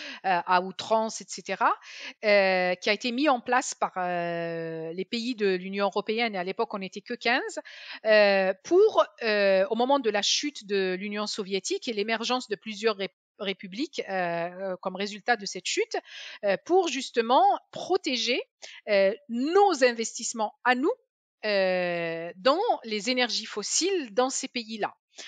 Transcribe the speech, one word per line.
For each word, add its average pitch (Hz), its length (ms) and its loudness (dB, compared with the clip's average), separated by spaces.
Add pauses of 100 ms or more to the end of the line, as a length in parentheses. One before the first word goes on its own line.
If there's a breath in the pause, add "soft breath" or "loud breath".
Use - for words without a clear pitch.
(240 loud breath)
à 180 380 2
outrance, 220 580 -2
et 190 80 -16
cetera, 214 460 0 (500 loud breath)
euh, 190 520 4
qui 220 140 -2
a 208 40 4
été 226 180 -4
mis 269 160 0
en 247 140 4
place 254 320 0
par, - 240 -4
euh, 170 960 -4
les 185 100 -6
pays 233 320 -4
de 202 180 2
l'Union 196 340 -2
européenne, 220 460 -2
et 190 40 -6
à 175 80 -2
l'époque, 190 280 -4
on 202 60 -6
n'était 190 220 -10
que - 120 -10
quinze, 294 460 -2 (460 loud breath)
euh, 202 480 6 (100)
pour, 359 420 6 (160)
euh, 196 480 4
au 226 60 -2
moment 262 240 4
de 226 100 -2
la 202 120 0
chute - 440 -2
de 190 320 0
l'Union 208 300 -6
soviétique 214 640 -4
et 226 40 -2
l'émergence 226 540 -2
de 208 80 -6
plusieurs 214 400 -2
ré-, 190 180 -6 (240)
républiques, 202 720 -8
euh, 196 60 -8
euh, 180 680 -4
comme 185 140 -6
résultat 202 400 -2
de 202 120 -6
cette - 180 -10
chute, 415 320 -2 (480 loud breath)
euh, 196 180 2
pour 349 260 2
justement 247 540 2 (280)
protéger, 262 680 -2 (480 loud breath)
euh, 196 260 4 (160)
nos 302 540 4
investissements 226 720 0 (100)
à 247 120 6
nous, 294 160 2 (540)
euh, 175 880 0
dans 262 260 2 (220)
les 214 260 -4
énergies 226 380 0
fossiles 294 640 -2
dans 247 160 2
ces - 180 -6
pays-là. 220 460 -6 (340 loud breath)